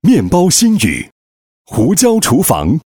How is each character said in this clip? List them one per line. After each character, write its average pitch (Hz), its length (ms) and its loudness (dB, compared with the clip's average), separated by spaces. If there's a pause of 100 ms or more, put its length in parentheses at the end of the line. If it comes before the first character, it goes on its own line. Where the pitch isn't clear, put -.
面 165 280 0
包 175 200 2
新 220 300 0
语、 76 320 -4 (540)
胡 120 300 -2
椒 226 240 0
厨 190 240 0
房 95 460 -2